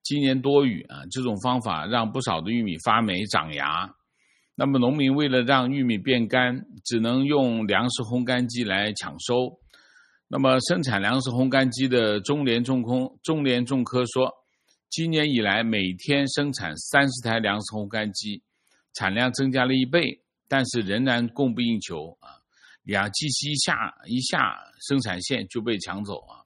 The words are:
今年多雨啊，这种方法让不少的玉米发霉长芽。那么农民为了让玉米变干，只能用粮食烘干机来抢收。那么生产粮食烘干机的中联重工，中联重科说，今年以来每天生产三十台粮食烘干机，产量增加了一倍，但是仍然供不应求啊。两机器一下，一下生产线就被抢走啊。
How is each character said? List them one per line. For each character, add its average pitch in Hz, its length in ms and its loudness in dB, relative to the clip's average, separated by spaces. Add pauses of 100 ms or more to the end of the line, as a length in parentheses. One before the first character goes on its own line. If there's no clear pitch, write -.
今 147 180 -2
年 131 220 2
多 143 240 6
雨 104 220 -2
啊， 71 200 -14
这 127 140 -6
种 120 160 -2
方 127 220 0
法 85 260 -4
让 113 240 0
不 131 100 -4
少 95 200 -2
的 87 100 -4
玉 117 140 0
米 90 200 -4
发 113 160 6
霉 101 260 0
长 80 260 0
芽。 73 420 -4 (600)
那 135 100 0
么 135 140 2
农 127 160 4
民 135 180 2
为 147 140 2
了 127 140 2
让 127 280 2
玉 139 140 0
米 117 120 2
变 117 300 0
干， 127 400 0 (180)
只 120 140 -2
能 120 260 2
用 131 440 2
粮 101 220 2
食 123 120 -4
烘 120 220 -2
干 123 240 0
机 120 160 -2
来 101 300 0
抢 82 260 -10
收。 127 360 0 (680)
那 - 100 -6
么 131 220 4 (100)
生 175 140 0
产 117 180 0
粮 104 200 0
食 127 100 -4
烘 127 180 2
干 131 220 4
机 123 160 0
的 117 320 2
中 147 260 0
联 120 200 2
重 127 180 0
工， 127 400 -2
中 156 220 -2
联 123 200 2
重 123 200 0
科 123 220 0
说， 131 260 0 (580)
今 165 200 -2
年 151 200 2
以 123 100 2
来 104 220 2
每 104 300 0
天 139 360 0
生 143 240 -2
产 87 240 -6
三 139 340 2
十 127 120 -10
台 113 160 0
粮 104 220 0
食 101 60 -10 (100)
烘 104 100 -4
干 107 260 -4
机， 104 300 -8 (520)
产 95 200 -2
量 123 180 2
增 135 200 0
加 127 140 2
了 131 80 2
一 131 100 4
倍， 135 380 0 (260)
但 131 180 2
是 123 140 -2
仍 104 240 -2
然 120 240 2
供 123 260 0
不 113 60 -4
应 117 200 2
求 82 400 -10
啊。 - 180 -20 (500)
两 101 240 0
机 151 160 -4
器 139 220 -4
一 147 60 -2
下， 127 380 -2 (120)
一 113 160 -2
下 127 360 0 (300)
生 139 140 2
产 92 180 -6
线 110 280 -4
就 120 120 -6
被 110 180 -2
抢 92 240 -8
走 98 220 -10
啊。 - 220 -20